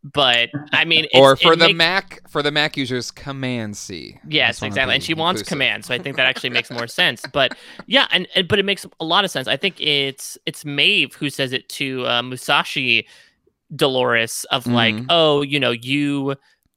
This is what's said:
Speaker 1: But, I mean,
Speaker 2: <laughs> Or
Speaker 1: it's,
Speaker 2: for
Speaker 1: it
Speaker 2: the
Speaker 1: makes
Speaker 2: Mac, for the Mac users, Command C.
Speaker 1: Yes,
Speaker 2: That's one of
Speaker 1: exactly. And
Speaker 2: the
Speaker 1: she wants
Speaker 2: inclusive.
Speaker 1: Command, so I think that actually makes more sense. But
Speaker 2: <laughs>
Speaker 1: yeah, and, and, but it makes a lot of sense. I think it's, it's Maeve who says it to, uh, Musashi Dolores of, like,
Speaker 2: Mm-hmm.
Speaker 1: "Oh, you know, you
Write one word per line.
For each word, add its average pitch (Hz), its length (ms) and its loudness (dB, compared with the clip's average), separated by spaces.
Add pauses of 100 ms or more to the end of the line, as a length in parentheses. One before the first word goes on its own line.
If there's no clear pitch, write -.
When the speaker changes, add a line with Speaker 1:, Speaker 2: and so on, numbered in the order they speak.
Speaker 1:
But, 123 460 2 (240)
I 160 120 2
mean, 160 240 2
Speaker 2:
<laughs> - 40 -8
Or 135 200 10
Speaker 1:
it's, 135 100 2
Speaker 2:
for 165 100 8
Speaker 1:
it 165 60 2
Speaker 2:
the 165 80 6
Speaker 1:
makes 190 100 2
Speaker 2:
Mac, 175 540 0
for 151 100 -2
the 147 80 0
Mac 147 280 -2
users, 127 340 -4
Command 127 640 -8
C. 73 400 -14 (100)
Speaker 1:
Yes, 135 280 0
Speaker 2:
That's - 60 -10
one 131 80 -6
of - 20 -8
Speaker 1:
exactly. 127 240 0
And 135 80 -2
Speaker 2:
the - 20 -8
Speaker 1:
she 160 80 -2
wants 160 280 -2
Speaker 2:
inclusive. - 100 -10
Speaker 1:
Command, 120 340 -2
so 127 80 -4
I 123 60 -4
think 139 160 -8
that 131 100 2
actually 131 240 -2
makes 120 220 -4
more 117 160 -6
sense. 147 340 -2 (100)
But 135 240 0 (160)
Speaker 2:
<laughs> - 140 -20
Speaker 1:
yeah, 262 260 2
and, 180 220 0
and, 185 140 0
but 208 100 2
it 196 80 2
makes 196 220 -4 (120)
a 165 60 -6
lot 175 180 2
of 190 60 -2
sense. - 180 -6
I 120 80 0
think 185 240 -4
it's, 139 560 -2 (120)
it's - 180 -12
Maeve 147 480 0
who 147 160 -6
says 131 240 -4
it - 160 -8
to, 131 380 -6
uh, 120 160 0
Musashi 127 800 -2 (720)
Dolores 123 680 0
of, 131 200 -2
like, 117 300 2
Speaker 2:
Mm-hmm. 117 160 -8
Speaker 1:
"Oh, 156 320 4
you 143 160 -2
know, 127 100 0
you 139 680 -2 (380)